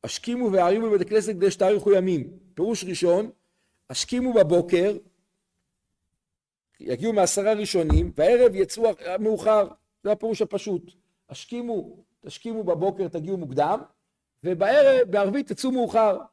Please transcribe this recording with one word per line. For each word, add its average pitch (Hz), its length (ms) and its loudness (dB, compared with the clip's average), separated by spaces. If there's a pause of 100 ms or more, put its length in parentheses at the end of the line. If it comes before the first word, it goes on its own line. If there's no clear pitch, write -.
"השכימו 240 480 -4
והערימו 190 380 2
בבית 202 100 4
הכנסת 208 320 0
כדי 185 180 2
שתאריכו 202 420 2
ימים." 180 460 0 (160)
פירוש 196 300 -4
ראשון, 180 460 0 (600)
"השכימו 247 420 -4
בבוקר", 175 640 2 (1800)
יגיעו 143 320 -4
מעשרה 202 400 2
ראשונים, 175 640 0
"והערב 226 380 4
יצאו 190 300 -2 (360)
מאוחר." 214 480 2 (340)
זה 208 100 0
הפירוש 214 300 -2
הפשוט. 190 500 -6 (360)
"השכימו, 233 680 -10 (240)
תשכימו 220 440 -10
בבוקר, 185 440 -2
תגיעו 170 280 -8
מוקדם, 151 440 -2 (640)
ובערב, 240 680 4
בערבית 202 420 -2
תצאו 254 200 -4
מאוחר." 226 460 0 (140)